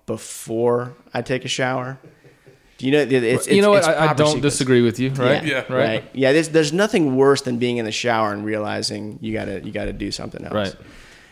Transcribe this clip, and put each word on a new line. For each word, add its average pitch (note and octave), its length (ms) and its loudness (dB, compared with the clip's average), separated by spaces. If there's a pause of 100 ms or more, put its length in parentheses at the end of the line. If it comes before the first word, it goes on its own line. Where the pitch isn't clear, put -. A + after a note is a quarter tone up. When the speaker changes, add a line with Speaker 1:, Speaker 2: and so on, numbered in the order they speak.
Speaker 1:
before A#2+ 920 -4 (180)
I A#2+ 80 -4
take B2+ 240 -4
a B2+ 40 -8
shower. C3 500 -4 (800)
Do B2+ 80 -10
you C3+ 80 2
know, D3+ 60 6
it's, B2 480 2
Speaker 2:
You G3 140 6
know G#3 120 6
Speaker 1:
it's, F#3+ 120 4
Speaker 2:
what? D#3+ 100 2
Speaker 1:
it's C#3+ 40 -2
Speaker 2:
I, D#3+ 40 4
I - 40 4
Speaker 1:
proper D3+ 120 0
Speaker 2:
don't D3+ 160 4
Speaker 1:
sequence. C#3+ 60 -4 (120)
Speaker 2:
disagree B2+ 280 4
with A#2 180 2
you, C3 120 0
right? C3+ 320 0
Speaker 1:
Yeah, C3+ 260 -2
Speaker 3:
Yeah. C3 40 -4
Speaker 2:
Right. C3 140 2
Speaker 1:
right. A2 160 -2 (100)
Yeah, C3 180 2
there's, D#3 180 4
there's D3+ 220 2
nothing F3 460 0
worse C#3 240 6
than B2 160 -4
being A#2+ 180 0
in A#2+ 80 -4
the G#2+ 80 -6
shower A2 400 0
and G2+ 140 -6
realizing G#2 760 -6
you A2 120 -6
gotta, G2+ 280 -6
you G#2+ 120 -12
gotta G2+ 180 -6
do G2+ 200 -8
something - 340 -12
else. - 80 -10
Speaker 2:
Right. G2 220 -4 (560)